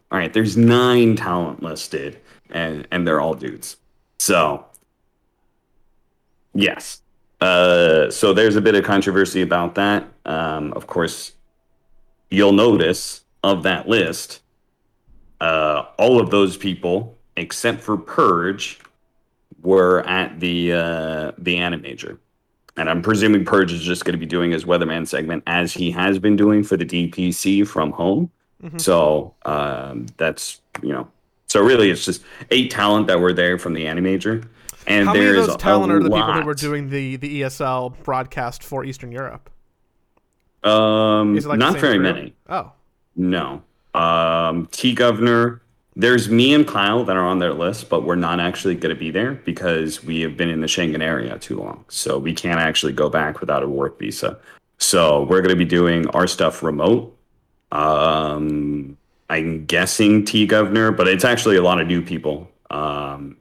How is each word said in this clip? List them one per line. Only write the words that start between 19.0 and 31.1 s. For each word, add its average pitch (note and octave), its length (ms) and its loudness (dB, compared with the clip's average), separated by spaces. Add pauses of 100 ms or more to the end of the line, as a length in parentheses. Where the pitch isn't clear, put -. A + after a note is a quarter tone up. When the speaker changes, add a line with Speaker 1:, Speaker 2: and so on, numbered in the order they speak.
Speaker 1:
were F#2 440 4
at F#2 340 -4
the, F2 320 -2
uh, D#2+ 640 -4
the F2 180 -4
Animajor. E2+ 600 -8 (580)
And D#2+ 120 -4
I'm E2+ 140 -2
presuming G#2 420 4
Purge F#2 280 2
is E2 100 -6
just F2 220 -6
gonna E2+ 140 -2
be E2 80 -8
doing E2+ 240 -2
his D#2+ 140 -4
weatherman E2 440 0
segment D#2 380 -6
as F2 260 -2
he F2+ 180 -4
has F#2 280 0
been G#2 180 4
doing G#2 260 4
for G2 140 -2
the E2+ 80 -4
D F2 240 -2
P F2 240 -2
C G2 320 0
from - 260 -2
home. G#2 400 0 (320)
Speaker 2:
Mm-hmm. D3+ 160 -14
Speaker 1:
So, D2+ 560 2 (100)
um, C2+ 640 -6 (120)
that's, - 420 -6 (220)
you C#2+ 100 -4
know, C2 160 -8 (380)